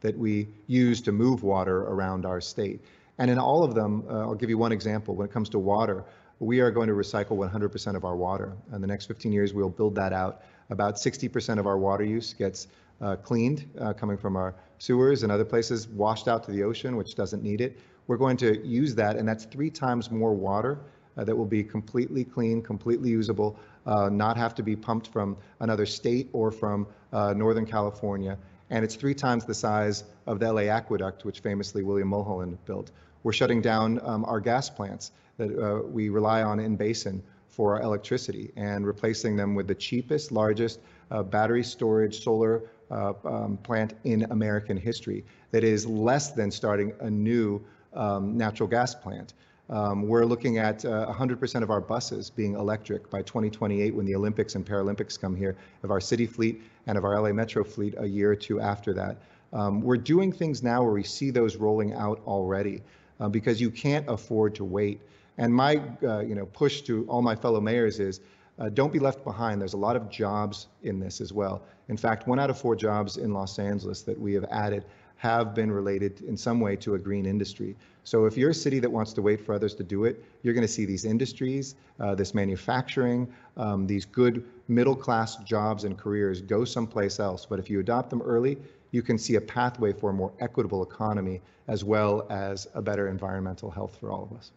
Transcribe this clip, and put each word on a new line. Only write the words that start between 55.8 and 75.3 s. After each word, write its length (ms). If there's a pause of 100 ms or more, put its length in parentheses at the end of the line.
of 60
our 100
city 260
fleet 360 (240)
and 120
of 60
our 100
L 120
A 60
Metro 300
fleet 360
a 80
year 260
or 40
two 240
after 340
that. 240 (340)
Um, 280
we're 160
doing 360
things 300
now 200
where 100
we 120
see 260
those 260
rolling 380
out 320
already, 560 (380)
uh, 80
because 320
you 100
can't 380
afford 480
to 80
wait. 360 (380)
And 160
my, 260 (220)
uh, 180
you 140
know, 120
push 360
to 260
all 140
my 140
fellow 240
mayors 400
is, 200 (380)
uh, 100
don't 240
be 60
left 260
behind. 360
There's 140
a 40 (100)
lot 80
of 140
jobs 560 (160)
in 160
this 220
as 120
well. 300 (260)
In 80
fact, 300
one 120
out 120
of 80
four 180
jobs 400
in 160
Los 260
Angeles 440
that 180
we 140
have 160
added 340 (320)
have 380